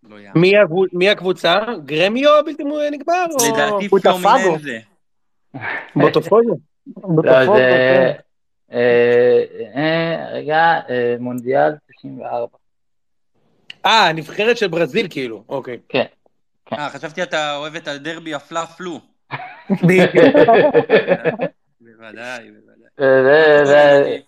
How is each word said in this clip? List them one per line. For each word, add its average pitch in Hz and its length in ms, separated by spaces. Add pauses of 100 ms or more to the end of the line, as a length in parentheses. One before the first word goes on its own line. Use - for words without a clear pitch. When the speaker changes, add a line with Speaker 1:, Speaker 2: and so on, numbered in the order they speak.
Speaker 1:
לא - 160
יאמן. - 220
Speaker 2:
מי 190 160
הקבו-, 190 360
מי 175 160
הקבוצה? 180 460 (300)
גרמיו 202 440 (100)
הבלתי 302 240
מו-, 294 160 (120)
נגמר, 330 400
או 240 220
Speaker 1:
לדעתי 208 340
Speaker 3:
בוטפאגו. 185 340
Speaker 1:
פלומיננזה. 165 580 (1160)
Speaker 2:
בוטפאגו? 160 640 (400)
Speaker 4:
לא, 190 180
Speaker 3:
בוטפאגו, 143 400
Speaker 4:
זה, 127 60 (1080)
Speaker 3:
כן. 120 60
Speaker 4:
אה, 120 680 (320)
אה, 160 560
רגע, 135 260 (320)
אה, 120 300
מונדיאל 123 520 (200)
תשעים 135 300
וארבע. 120 360 (1300)
Speaker 2:
אה, 208 240
הנבחרת 202 480
של 214 100
ברזיל, 170 420
כאילו, 117 400
אוקיי. 127 300 (100)
Speaker 4:
כן, 131 160 (600)
כן. - 100
Speaker 1:
אה, 147 140
חשבתי 156 340
אתה 151 320
אוהב 151 200
את 160 120
הדרבי 156 460
הפלאפלו. 165 680 (720)
Speaker 2:
בדיוק. 180 400
Speaker 4:
<laughs> 214 1700
Speaker 1:
בוודאי, 113 680
בוודאי. 107 360 (120)
Speaker 4:
אה, 131 240
זה, 151 360
Speaker 1:
מה 143 40
קורה, - 20
Speaker 4:
זה, 143 360
Speaker 1:
נתי? 123 260